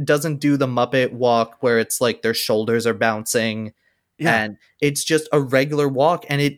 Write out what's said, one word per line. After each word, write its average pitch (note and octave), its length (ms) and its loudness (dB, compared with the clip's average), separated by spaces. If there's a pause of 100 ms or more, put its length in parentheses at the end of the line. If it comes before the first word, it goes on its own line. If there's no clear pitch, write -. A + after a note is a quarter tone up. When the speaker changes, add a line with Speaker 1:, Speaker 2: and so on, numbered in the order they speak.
Speaker 1:
doesn't D3 360 0
do C#3+ 180 2
the C3+ 100 0
Muppet B2 440 0
walk A#2 500 0
where A#2 180 2
it's, - 200 -2
like, A#2 220 0
their A2+ 120 0
shoulders A2 540 0
are A2+ 60 2
bouncing. A2 800 -2 (440)
Speaker 2:
Yeah. A2+ 260 2
Speaker 1:
And G#2+ 140 -8 (220)
it's C#3+ 240 -2
just D#3 300 0
a D3 80 4
regular C#3+ 480 0
walk. C#3+ 400 0
And C#3+ 100 0
it C#3+ 180 0